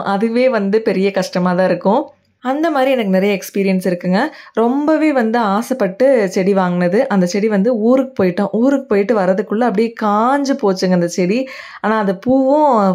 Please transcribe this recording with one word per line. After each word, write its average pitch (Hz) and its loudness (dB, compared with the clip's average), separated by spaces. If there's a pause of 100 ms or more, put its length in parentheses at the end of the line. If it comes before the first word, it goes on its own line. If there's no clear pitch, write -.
அதுவே 226 0
வந்து 208 0
பெரிய 196 0
கஷ்டமா 180 -2
தான் 185 2
இருக்கும். 190 0 (420)
அந்த 285 -2
மாதிரி 269 0
எனக்கு 214 0
நிறைய 196 2
எக்ஸ்பீரியன்ஸ் 190 -2
இருக்குங்க. 180 -2 (360)
ரொம்பவே 294 0
வந்து 233 0
ஆசைப்பட்டு 208 -2 (220)
செடி 190 0
வாங்கினது, 180 0 (100)
அந்த 190 2
செடி 202 -2
வந்து 208 0 (100)
ஊருக்கு 247 0
போயிட்டோம். 196 0
ஊருக்கு 269 0
போயிட்டு 202 0
வரதுக்குள்ள 202 0
அப்படியே 226 0
காஞ்சு 247 0
போச்சுங்க 185 0
அந்த 170 0
செடி. 190 0 (400)
ஆனா 214 -2
அது 196 -2
பூவும் 269 2 (260)